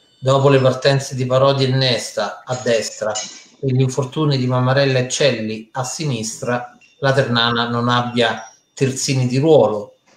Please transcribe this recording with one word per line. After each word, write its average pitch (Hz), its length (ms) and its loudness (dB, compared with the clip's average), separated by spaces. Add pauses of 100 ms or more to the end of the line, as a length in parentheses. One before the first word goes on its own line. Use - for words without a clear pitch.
(180)
dopo 135 300 2
le 139 100 6
partenze 131 560 2
di 127 120 -4
Parodi 135 380 2
e 131 40 2
Nesta 123 800 -2
a 127 80 -6
destra 110 580 -2
e - 540 -12
gli 131 160 2
infortuni 135 560 -2
di 127 80 -2
Mammarella 127 540 0
e 123 100 -4
Celli 110 640 -2
a 127 120 -6
sinistra, 123 920 -6 (220)
la 135 120 2
Ternana 117 560 0
non 120 220 -2
abbia 117 600 -2 (220)
terzini 131 540 -2
di 123 100 -2
ruolo, 127 600 4 (200)